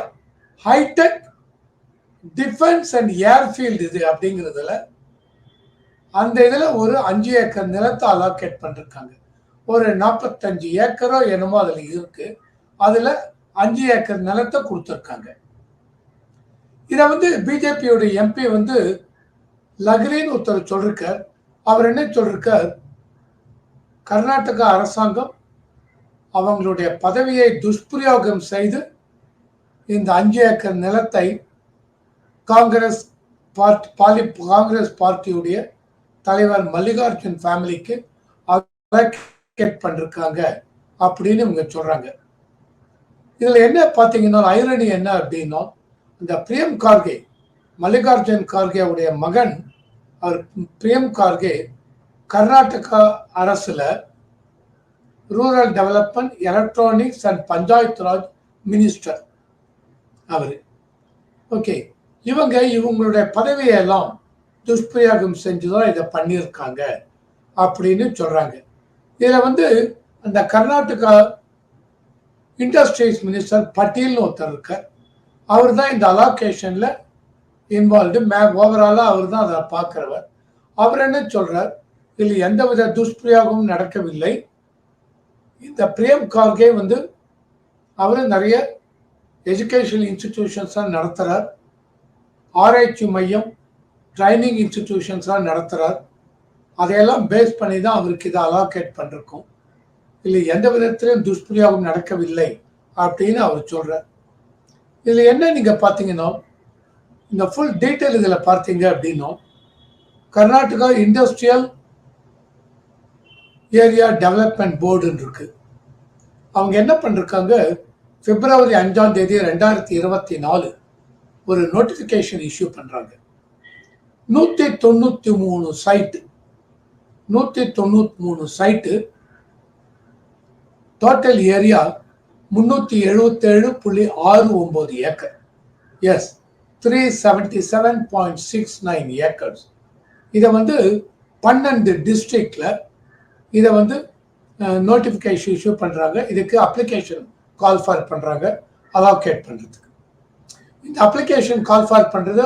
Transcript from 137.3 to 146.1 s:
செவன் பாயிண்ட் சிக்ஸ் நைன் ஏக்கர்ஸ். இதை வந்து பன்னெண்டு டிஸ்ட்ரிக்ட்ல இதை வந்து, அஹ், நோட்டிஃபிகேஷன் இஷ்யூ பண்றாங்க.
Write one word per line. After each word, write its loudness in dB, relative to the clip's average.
செவன் 0
பாயிண்ட் -4
சிக்ஸ் -8
நைன் -6
ஏக்கர்ஸ். -6
இதை 6
வந்து 0
பன்னெண்டு 2
டிஸ்ட்ரிக்ட்ல -4
இதை 6
வந்து, 2
அஹ், -2
நோட்டிஃபிகேஷன் 0
இஷ்யூ -4
பண்றாங்க. -4